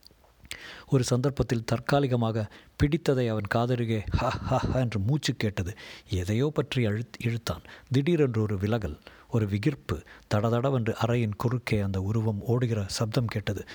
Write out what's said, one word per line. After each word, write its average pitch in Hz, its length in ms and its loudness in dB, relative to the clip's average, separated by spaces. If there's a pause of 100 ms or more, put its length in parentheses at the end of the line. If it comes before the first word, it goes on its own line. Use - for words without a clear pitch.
(880)
ஒரு 127 180 4
சந்தர்ப்பத்தில் 127 600 0
தற்காலிகமாக 117 840 0 (320)
பிடித்ததை 143 460 2
அவன் 107 160 0 (100)
காதருகே 117 560 0
"ஹ, - 180 0
ஹ, 123 300 0
ஹ" - 220 0
என்று 113 200 0
மூச்சு 131 340 0
கேட்டது. 101 420 -4 (340)
எதையோ 104 440 0
பற்றி 123 320 0
அழுத்-, 104 320 -4
இழுத்தான். - 440 -6 (280)
திடீரென்று 139 520 2
ஒரு 101 160 0
விலகல், 101 400 -2 (320)
ஒரு 107 160 2
விகிர்ப்பு. 104 560 -2 (320)
தடதடவென்று 117 600 2 (120)
அறையின் 117 300 0
குறுக்கே 117 440 0
அந்த 98 220 0
உருவம் 107 380 0
ஓடுகிற 113 460 0
சப்தம் 117 380 -2
கேட்டது. 104 400 -4 (100)